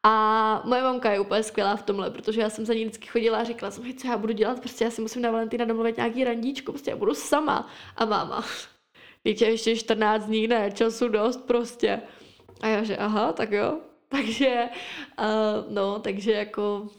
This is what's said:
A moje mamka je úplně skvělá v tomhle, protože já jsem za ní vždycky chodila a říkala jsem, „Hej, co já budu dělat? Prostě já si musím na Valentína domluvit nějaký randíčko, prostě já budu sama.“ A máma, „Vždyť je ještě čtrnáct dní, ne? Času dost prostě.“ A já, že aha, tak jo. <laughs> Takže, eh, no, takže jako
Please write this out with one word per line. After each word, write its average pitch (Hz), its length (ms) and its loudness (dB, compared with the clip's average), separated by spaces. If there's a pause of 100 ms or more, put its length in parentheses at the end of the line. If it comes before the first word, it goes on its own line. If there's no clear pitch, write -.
A 214 600 6
moje 247 180 2
mamka 247 280 2
je 202 80 2
úplně 202 240 0
skvělá 202 320 0
v - 80 -10
tomhle, 196 280 -2
protože 220 300 -2
já 214 80 2
jsem 214 160 -6
za 233 80 2
ní 226 120 0
vždycky - 220 -10
chodila 226 300 2
a 233 60 0
říkala 226 280 -6
jsem, 226 120 -14
„Hej, 254 100 -8
co 262 140 -8
já 240 100 0
budu 220 160 -2
dělat? 214 260 0
Prostě - 240 -4
já 226 80 0
si 226 100 -8
musím 220 200 -6
na 233 100 2
Valentína 226 340 0
domluvit 226 320 0
nějaký 240 260 0
randíčko, 240 480 -2
prostě - 200 -6
já - 60 -6
budu 214 160 2
sama.“ - 540 0 (280)
A 226 100 0
máma, 196 400 -2 (760)
„Vždyť 208 180 2
je 220 80 6
ještě 226 260 2
čtrnáct 214 500 2
dní, 220 220 2
ne? 214 240 2
Času 226 360 2
dost 214 400 0
prostě.“ 226 540 0 (600)
A 220 60 -2
já, 220 160 2
že 208 140 -2
aha, 214 360 0
tak 220 180 -2
jo. 226 280 0 (140)
<laughs> - 160 -20
Takže, 240 600 0 (500)
eh, 208 60 0 (440)
no, 202 300 -2
takže 202 320 -2
jako 208 560 -2 (120)